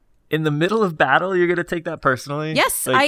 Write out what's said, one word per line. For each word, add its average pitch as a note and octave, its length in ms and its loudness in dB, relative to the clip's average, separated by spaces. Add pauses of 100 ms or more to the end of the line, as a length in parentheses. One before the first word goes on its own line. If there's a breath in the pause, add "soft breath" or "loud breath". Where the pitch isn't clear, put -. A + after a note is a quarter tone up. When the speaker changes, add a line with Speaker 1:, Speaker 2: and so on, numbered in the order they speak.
(300)
Speaker 1:
In D#3 140 -2
the D#3 80 0
middle F#3 320 0
of F3 140 -2
battle, D#3+ 380 2
you're F3 120 2
gonna F3 160 0
take E3+ 220 -6
that D#3 160 -10
personally? C#3+ 520 -2
Speaker 2:
Yes, F4 320 0
Speaker 1:
Like - 100 0
Speaker 2:
I C#4 120 4